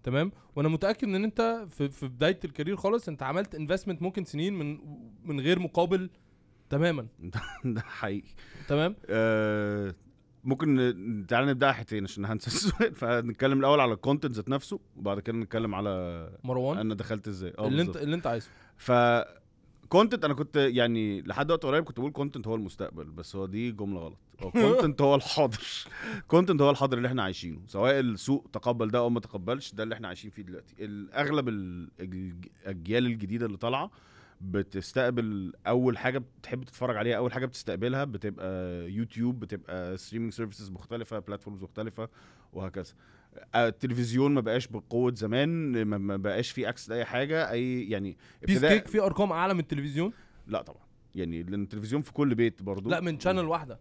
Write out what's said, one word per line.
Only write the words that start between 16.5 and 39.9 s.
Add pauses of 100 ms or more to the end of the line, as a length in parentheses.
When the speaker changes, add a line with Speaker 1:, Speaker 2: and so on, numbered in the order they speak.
Speaker 2:
انا
دخلت
ازاي.
اه،
Speaker 1:
اللي
انت،
Speaker 2:
بالظبط.
Speaker 1:
اللي
انت
عايزه. (280)
Speaker 2:
ف (1000)
كونتنت
انا
كنت
يعني
لحد
وقت
قريب
كنت
بقول
كونتنت
هو
المستقبل،
بس
هو
دي
جمله
غلط. (240)
هو
Speaker 1:
<laughs> (140)
Speaker 2:
كونتنت
هو
الحاضر. (680)
كونتنت
هو
الحاضر
اللي
احنا
عايشينه،
سواء
السوق
تقبل
ده
او
ما
تقبلش،
ده
اللي
احنا
عايشين
فيه
دلوقتي.
الاغلب
ال-، (100)
الج-، (160)
الاجيال
الجديده
اللي
طالعه (500)
بتستقبل (140)
اول
حاجه
بتحب
تتفرج
عليها،
اول
حاجه
بتستقبلها
بتبقى (440)
يوتيوب،
بتبقى